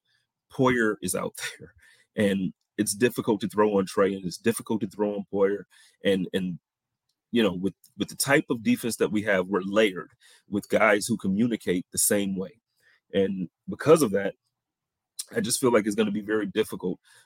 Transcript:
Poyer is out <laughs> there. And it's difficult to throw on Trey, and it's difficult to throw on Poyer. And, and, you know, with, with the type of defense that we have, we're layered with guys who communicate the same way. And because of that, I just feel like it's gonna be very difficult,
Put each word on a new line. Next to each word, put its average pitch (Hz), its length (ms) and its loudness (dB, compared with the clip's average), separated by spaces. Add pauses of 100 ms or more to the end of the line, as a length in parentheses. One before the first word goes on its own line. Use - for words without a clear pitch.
(520)
Poyer 120 500 2
is 95 120 -4
out - 200 -6 (140)
<laughs> - 100 -14
there. - 160 -20 (420)
And 98 380 0 (240)
it's 107 160 -2
difficult 113 480 0
to 104 60 -2
throw 107 280 2
on 98 100 2
Trey, 98 280 0
and 95 100 -8
it's 85 140 -8
difficult 113 420 -2
to 104 80 -4
throw 104 260 -4
on 101 180 -8
Poyer. 98 320 0 (380)
And, 95 300 2
and, 92 260 -4 (720)
you 117 120 2
know, 95 100 2
with, 92 220 -4 (220)
with 98 120 -4
the - 80 -18
type 143 340 2
of 117 120 -4
defense 117 340 0
that 87 160 0
we 104 100 0
have, 95 240 0
we're 95 160 0
layered 98 480 0 (380)
with 101 200 -4
guys 107 380 4
who 113 100 0
communicate 101 760 -2
the 98 60 -6
same 101 380 0
way. 92 240 -10 (520)
And 95 360 -2 (200)
because 151 340 4
of 107 100 2
that, 98 220 -2 (960)
I 113 80 -2
just 110 200 -2
feel 123 120 2
like 107 140 4
it's 104 80 -2
gonna 107 160 0
be 104 120 -4
very 107 240 -2
difficult, 95 520 -4 (280)